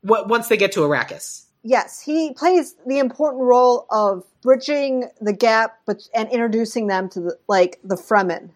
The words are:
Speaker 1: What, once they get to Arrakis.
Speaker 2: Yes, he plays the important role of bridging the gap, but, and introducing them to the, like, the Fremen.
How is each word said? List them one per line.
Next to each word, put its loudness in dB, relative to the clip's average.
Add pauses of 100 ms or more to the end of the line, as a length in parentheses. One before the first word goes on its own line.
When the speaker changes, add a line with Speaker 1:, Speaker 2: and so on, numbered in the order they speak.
Speaker 1:
What, 0
once -2
they 2
get 0
to -4
Arrakis. -4 (180)
Speaker 2:
Yes, -2
he -4
plays 0 (100)
the -2
important -2
role 4
of 0 (180)
bridging 0 (120)
the -2
gap, 0
but, -6 (120)
and -4
introducing -2
them -2
to -10
the, -6 (100)
like, 2
the -4
Fremen. 0